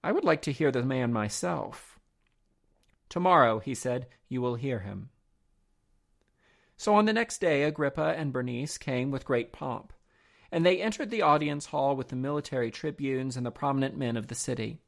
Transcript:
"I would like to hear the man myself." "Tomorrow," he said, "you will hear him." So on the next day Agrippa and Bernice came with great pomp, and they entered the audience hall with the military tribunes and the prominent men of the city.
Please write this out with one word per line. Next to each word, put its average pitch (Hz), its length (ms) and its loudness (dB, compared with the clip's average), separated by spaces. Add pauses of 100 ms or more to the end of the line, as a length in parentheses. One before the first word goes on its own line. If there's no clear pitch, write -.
"I 202 80 -2
would 359 120 2
like 160 200 2
to 147 100 -2
hear 143 180 2
the 123 100 2
man 127 320 0
myself." - 840 -4 (1080)
"Tomorrow," 156 520 6
he 127 160 -6
said, 123 320 -4 (220)
"you 127 120 -2
will 123 140 0
hear 123 240 -4
him." 98 300 -10 (1700)
So 208 200 2
on 214 100 8
the 214 80 4
next 226 260 0
day 147 240 4
Agrippa 151 540 0
and 147 160 -4
Bernice 123 460 -4
came 131 320 -2
with 131 140 -6
great 120 260 -2
pomp, - 420 -8 (560)
and 170 160 0
they 180 160 4
entered 214 300 -4
the 226 100 0
audience 147 460 2
hall 139 280 0
with 131 120 -6
the 127 80 -8
military 131 560 -2
tribunes 135 680 -4
and 123 80 -4
the 113 60 -4
prominent 135 440 -2
men 120 220 -2
of 107 100 -6
the 120 60 -10
city. 120 540 -6